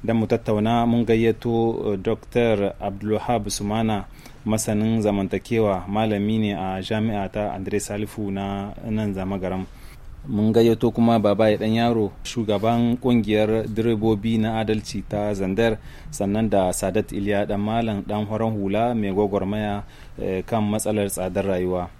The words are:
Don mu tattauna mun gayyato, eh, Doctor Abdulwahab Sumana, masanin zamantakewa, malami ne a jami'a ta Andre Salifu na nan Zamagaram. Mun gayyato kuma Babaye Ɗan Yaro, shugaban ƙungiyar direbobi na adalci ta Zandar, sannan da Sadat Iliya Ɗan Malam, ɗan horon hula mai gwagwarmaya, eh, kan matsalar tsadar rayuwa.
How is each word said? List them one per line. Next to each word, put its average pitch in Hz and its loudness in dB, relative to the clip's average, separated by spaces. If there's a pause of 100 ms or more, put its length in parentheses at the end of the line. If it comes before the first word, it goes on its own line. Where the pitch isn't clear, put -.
Don 113 0
mu 110 2
tattauna 113 2
mun 117 2
gayyato, 113 2 (120)
eh, 98 -2
Doctor 107 0
Abdulwahab 104 -2
Sumana, 104 0 (400)
masanin 110 0
zamantakewa, 101 2
malami 107 0
ne 104 0
a 95 -4
jami'a 107 -2
ta 104 -4
Andre 98 -4
Salifu 104 -6
na 98 -4 (160)
nan 107 -2
Zamagaram. 95 -4 (600)
Mun 110 2
gayyato 113 6
kuma 117 4
Babaye 104 4
Ɗan 110 0
Yaro, 117 2 (120)
shugaban 117 2
ƙungiyar 110 2
direbobi 110 2
na 110 0
adalci 110 -2
ta 104 -2
Zandar, 101 2 (320)
sannan 104 0
da 95 4
Sadat 101 -2
Iliya 101 0
Ɗan 101 -2
Malam, 107 -2
ɗan 104 -2
horon 110 -2
hula 104 0
mai 101 0
gwagwarmaya, 101 0 (340)
eh, 95 -2
kan 113 -2
matsalar 104 0
tsadar 92 -2
rayuwa. 90 -2 (100)